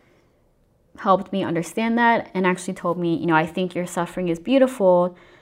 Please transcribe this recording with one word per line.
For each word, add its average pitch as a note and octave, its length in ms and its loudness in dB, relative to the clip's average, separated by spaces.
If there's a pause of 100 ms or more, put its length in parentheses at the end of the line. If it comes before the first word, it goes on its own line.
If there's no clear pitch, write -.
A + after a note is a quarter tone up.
(1000)
helped G3 340 0
me G3 100 -2
understand A3 560 -2
that A#3 360 2
and F#3 120 0
actually F3+ 280 -2
told F3 240 -4
me, E3+ 180 0
you - 100 -4
know, E3 80 2
"I D#3+ 120 4
think F3+ 280 -6
your F3 120 -6
suffering F3 420 -4
is E3 100 -4
beautiful F#3+ 800 2 (260)